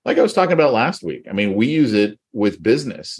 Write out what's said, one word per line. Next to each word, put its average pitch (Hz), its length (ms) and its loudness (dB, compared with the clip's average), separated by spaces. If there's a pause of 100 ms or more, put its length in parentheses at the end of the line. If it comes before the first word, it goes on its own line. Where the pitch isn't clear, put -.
Like - 120 -2
I - 40 4
was 214 100 2
talking 180 220 0
about 156 180 4
last 123 320 -2
week, 73 260 -10
I - 40 -10
mean, 101 220 -2
we 113 120 2
use 147 260 2
it 104 240 0 (140)
with - 320 -2
business, 135 560 -2